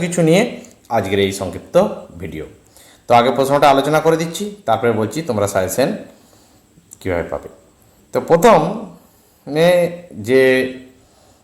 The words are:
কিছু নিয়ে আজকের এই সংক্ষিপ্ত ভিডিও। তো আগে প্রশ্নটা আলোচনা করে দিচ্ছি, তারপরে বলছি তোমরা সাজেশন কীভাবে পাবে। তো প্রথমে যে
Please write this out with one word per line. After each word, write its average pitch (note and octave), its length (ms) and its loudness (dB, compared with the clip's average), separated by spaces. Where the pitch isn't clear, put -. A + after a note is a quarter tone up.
কিছু F3 240 -4
নিয়ে F#3 140 4
আজকের G2 300 0
এই F#2+ 140 -4
সংক্ষিপ্ত - 340 -8
ভিডিও। D2+ 220 -10
তো - 120 -8
আগে A#2+ 180 4
প্রশ্নটা C#3 380 2
আলোচনা D3 320 2
করে E3 160 4
দিচ্ছি, E3+ 220 -8
তারপরে A2+ 240 0
বলছি G#2 180 -4
তোমরা G#2 260 -2
সাজেশন G2 340 -2
কীভাবে F2 320 -4
পাবে। C#2+ 160 -10
তো B2+ 60 -4
প্রথমে E3+ 1400 0
যে C3 120 4